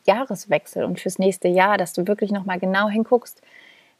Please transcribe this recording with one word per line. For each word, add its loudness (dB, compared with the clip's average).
Jahreswechsel 0
und -4
fürs -6
nächste 0
Jahr, 4
dass -4
du -2
wirklich -2
nochmal -4
genau 0
hinguckst, -2